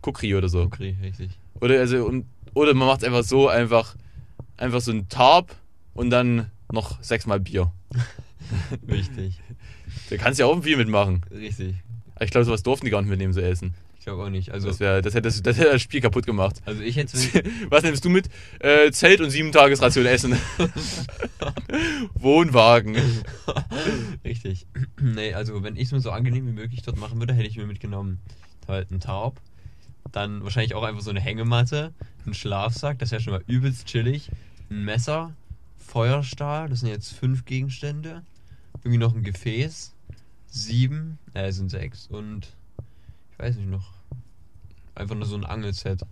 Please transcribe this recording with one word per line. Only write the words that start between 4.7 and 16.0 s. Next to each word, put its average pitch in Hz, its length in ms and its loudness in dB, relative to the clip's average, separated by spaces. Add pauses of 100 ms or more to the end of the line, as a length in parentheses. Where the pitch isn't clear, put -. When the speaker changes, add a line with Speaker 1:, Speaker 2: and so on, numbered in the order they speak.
Speaker 1:
so 120 100 -4
ein 107 160 -2
Tarp 151 480 6 (380)
und 120 160 -2
dann 120 420 2 (200)
noch - 300 -4
sechsmal 110 380 0
Bier. 87 320 0 (200)
Speaker 2:
<laughs> - 1000 -6
Richtig. 95 500 -4 (680)
Speaker 1:
Da 107 80 -4
kannst 131 220 0
du 131 40 6
ja 123 60 6
auch 170 120 4
viel 151 140 2
mitmachen. 101 460 2 (100)
Speaker 2:
Richtig. 104 440 -8 (400)
Speaker 1:
Aber 113 100 -4
ich 101 60 -2
glaub, 123 120 4
sowas 113 200 0
durften 135 220 0
die 117 60 0
gar 104 100 2
nicht 101 80 -2
mitnehmen, 95 240 0
so 92 60 0
Essen. 90 340 -2 (240)
Speaker 2:
Ich - 80 -18
glaub 95 140 -8
auch 101 100 -8
nicht, 95 220 -6
also 101 160 -4
Speaker 1:
Das 95 140 -2
wär, 98 200 4
das 104 120 0
hätte 113 160 2
das, 107 120 -2
das 120 160 2
hätte 156 140 8
das 127 100 4
Spiel 139 200 -4